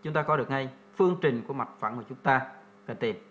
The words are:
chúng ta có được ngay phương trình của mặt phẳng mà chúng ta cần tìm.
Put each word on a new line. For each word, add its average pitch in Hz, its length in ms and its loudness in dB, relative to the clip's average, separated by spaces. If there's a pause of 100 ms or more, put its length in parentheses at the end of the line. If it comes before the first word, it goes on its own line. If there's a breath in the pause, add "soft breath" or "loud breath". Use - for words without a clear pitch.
chúng 156 100 -6
ta 151 100 2
có 151 140 2
được 131 140 0
ngay 135 180 -2 (280)
phương 180 240 4
trình 123 280 2
của 135 60 -6
mặt 123 140 -4 (100)
phẳng 113 180 -4
mà 120 120 -8
chúng 131 100 -12
ta 131 220 2 (460)
cần 117 100 -8
tìm. 110 200 -2 (140)